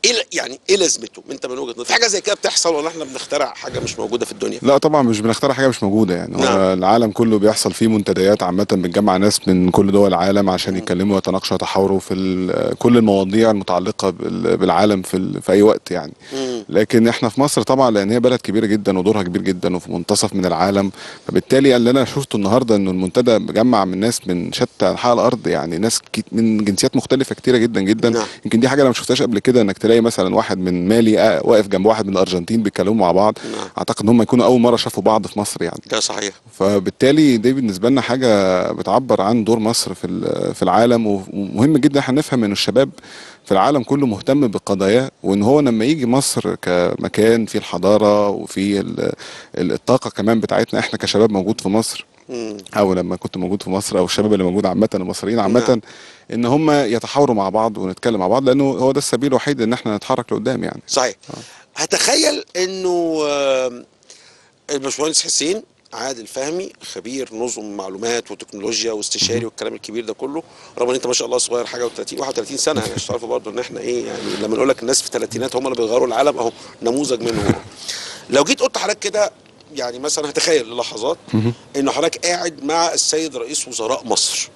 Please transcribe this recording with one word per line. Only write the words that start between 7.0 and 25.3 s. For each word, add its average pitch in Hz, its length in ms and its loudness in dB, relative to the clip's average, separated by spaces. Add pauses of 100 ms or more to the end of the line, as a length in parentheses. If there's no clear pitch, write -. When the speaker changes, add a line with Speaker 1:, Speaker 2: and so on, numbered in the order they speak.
Speaker 2:
كله 110 280 2
بيحصل 104 340 2
فيه 113 160 0
منتديات 101 540 2
عامه، 92 280 0
بتجمع 95 460 2
ناس 101 320 2
من 90 220 4
كل 98 220 4
دول 101 160 6
العالم 95 420 2
عشان 92 220 -2
Speaker 1:
مم. 95 60 -2
Speaker 2:
يتكلموا 92 360 0
ويتناقشوا 95 380 -2
ويتحاوروا 95 480 0
في - 140 -8
ال-، 92 640 -2
كل 120 180 6
المواضيع 107 540 4
المتعلقه 95 600 -2
بال-، 87 460 -2
بالعالم 92 460 2
في 92 140 -4
ال-، 92 260 -4
في - 100 0
اي 101 100 6
وقت - 280 4
يعني. 85 220 -6 (200)
Speaker 1:
مم. 127 360 -6
Speaker 2:
لكن 110 400 2
احنا 117 200 -2
في - 120 -4
مصر 139 220 0
طبعًا، 131 280 2
لان 101 200 0
هي 120 100 2
بلد 123 200 2
كبيره 110 260 -2
جدًا 98 320 0
ودورها 101 240 2
كبير 90 200 -4
جدًا 90 340 -2
وفي 90 160 -8
منتصف 92 420 -2
من 95 120 -2
العالم، 95 440 0 (380)
فبالتالي 131 480 4
اللي 117 140 4
انا 131 140 2
شفته - 320 -6
النهارده 110 400 2
انه 98 140 0
المنتدى 104 480 2
جمع 107 460 2
من 92 160 -4
ناس 117 260 0
من 90 260 -4
شتى - 380 0
انحاء 120 240 2
الارض، 113 340 2